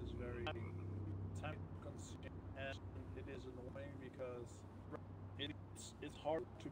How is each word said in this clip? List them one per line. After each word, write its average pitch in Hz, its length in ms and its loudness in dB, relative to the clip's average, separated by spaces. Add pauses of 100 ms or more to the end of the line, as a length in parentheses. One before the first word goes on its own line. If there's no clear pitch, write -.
is 123 120 2
very 120 280 2 (960)
time 151 160 2 (260)
consuming, - 480 -2 (240)
and 135 220 2 (400)
it 131 80 0 (100)
is - 80 -2
annoying 131 560 -2
because 123 560 -2 (840)
it's, - 640 -2
it's 147 160 -2
hard 160 280 6 (180)
to 147 80 0